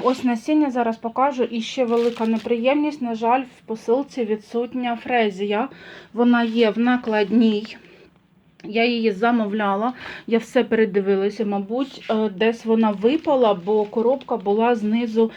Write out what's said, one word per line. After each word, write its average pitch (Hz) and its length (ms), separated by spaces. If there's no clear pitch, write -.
ось 254 200
насіння 269 480
зараз 226 260
покажу. 247 460
І 226 180
ще 247 240
велика 233 400
неприємність: 240 760
на 233 140
жаль, 233 260
в - 240
посилці 240 600
відсутня 240 800
фрезія. 208 640
Вона 240 300
є 226 260
в 202 100
накладній. 220 960
Я 226 220
її 233 260
замовляла, 214 840
я 226 100
все 233 260
передивилася, 202 840
мабуть, 208 640
е, 220 200
десь 220 360
вона 220 260
випала, 247 600
бо 202 320
коробка 233 520
була 214 380
знизу 226 600